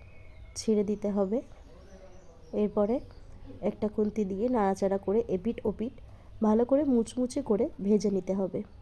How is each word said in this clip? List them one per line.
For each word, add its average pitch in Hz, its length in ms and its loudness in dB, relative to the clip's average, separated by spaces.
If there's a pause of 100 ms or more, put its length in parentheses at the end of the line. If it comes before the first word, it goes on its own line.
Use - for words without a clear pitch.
(560)
ছেড়ে 208 280 2
দিতে 202 260 -2
হবে। 202 280 2 (1120)
এরপরে 208 420 2 (680)
একটা 208 260 -2
খুন্তি 214 360 0
দিয়ে 196 240 -2
নাড়াচাড়া 196 500 2
করে 202 300 2
এপিঠ 190 360 -2
ওপিঠ 214 300 -2 (480)
ভালো 214 220 6
করে 269 200 4
মুচমুচে 254 580 0
করে 220 220 2 (160)
ভেজে 202 300 2
নিতে 190 240 0
হবে। 196 260 -2 (220)